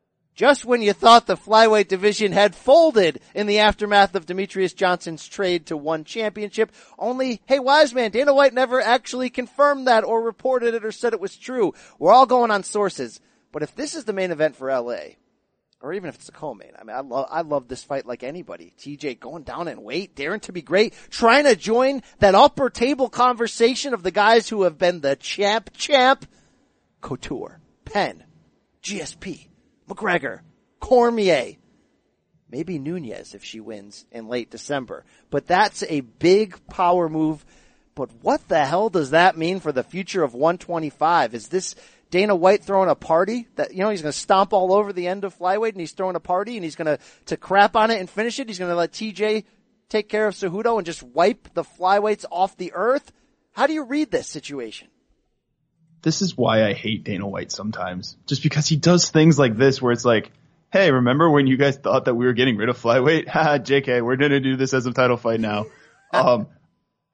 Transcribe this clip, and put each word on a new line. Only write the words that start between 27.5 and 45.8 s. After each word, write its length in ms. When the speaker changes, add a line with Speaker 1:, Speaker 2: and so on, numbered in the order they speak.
Speaker 1:
Penn, 400
G 180
S 140
P, 340
McGregor, 540
Cormier, 760
maybe 280
Nunes 560
if 100
she 160
wins 500
in 180
late 220
December. 540
But 180
that's 360
a 180
big 680
power 420
move. 340
But 160
what 260
the 160
hell 240
does 220
that 260
mean 240
for 120
the 100
future 400
of 100
one 240
twenty-five? 800
Is 140
this 260
Dana 260
White 300
throwing 240
a 60
party 520
that, 180
you 60
know, 100
he's 100
gonna 120
stomp 420
all 180
over 220
the 120
end 180
of 140
flyweight 340
and 80